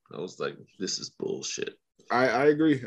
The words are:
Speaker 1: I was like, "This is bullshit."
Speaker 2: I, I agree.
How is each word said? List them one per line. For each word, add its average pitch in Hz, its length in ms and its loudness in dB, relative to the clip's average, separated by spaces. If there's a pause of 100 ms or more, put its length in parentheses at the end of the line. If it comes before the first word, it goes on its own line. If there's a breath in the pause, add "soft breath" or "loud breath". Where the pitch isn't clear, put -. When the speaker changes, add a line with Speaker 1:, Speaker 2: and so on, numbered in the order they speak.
(140)
Speaker 1:
I - 60 -10
was 90 200 -10
like, 71 160 -4 (240)
"This - 200 -4
is - 100 -12
bullshit." - 640 -6 (380)
Speaker 2:
I, 127 180 4
I 131 160 2
agree. 151 420 4